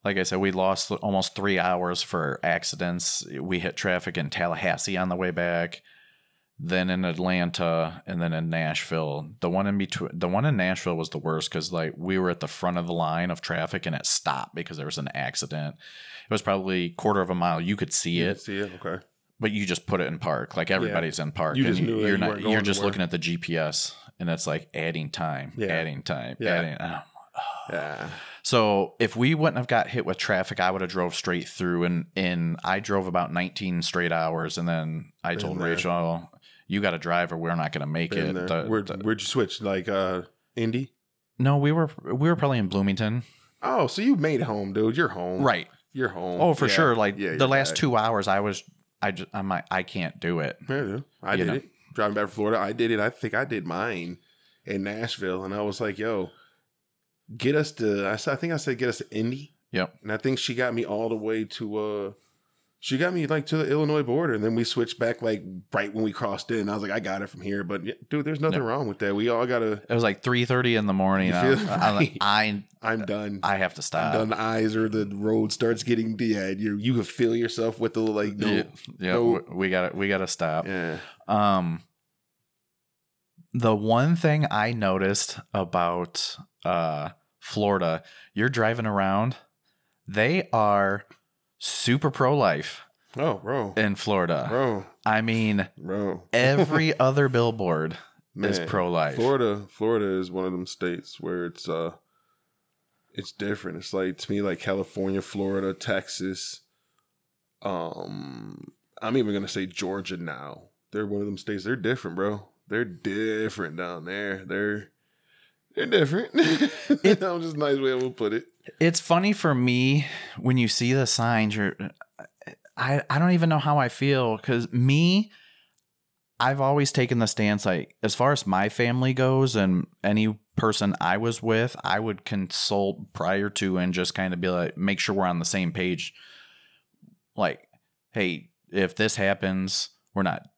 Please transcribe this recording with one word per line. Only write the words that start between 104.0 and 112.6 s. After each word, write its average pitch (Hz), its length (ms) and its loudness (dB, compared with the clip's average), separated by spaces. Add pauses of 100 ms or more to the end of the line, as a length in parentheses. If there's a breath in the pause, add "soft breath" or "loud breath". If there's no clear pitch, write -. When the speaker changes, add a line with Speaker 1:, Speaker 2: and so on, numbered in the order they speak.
Speaker 2:
to - 120 -8
me, 101 100 0
like, 92 180 -2
California, 95 640 -2
Florida, 98 520 -2
Texas. - 880 -6 (1000)
Um, 60 1120 -8 (300)
I'm 113 160 0
even 107 160 2
gonna 101 140 -2
say 98 180 -2
Georgia 92 520 -6
now. 73 520 -10 (220)
They're 104 160 -2
one 101 140 -4
of 104 60 -4
them 98 100 -6
states. 98 260 -6
They're 117 120 0
different, 107 400 -2
bro. 104 320 -2 (200)